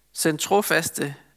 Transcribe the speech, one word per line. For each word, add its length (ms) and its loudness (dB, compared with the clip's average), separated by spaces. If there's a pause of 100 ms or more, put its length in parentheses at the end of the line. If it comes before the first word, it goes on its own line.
(120)
Send 260 0
trofaste 800 0 (200)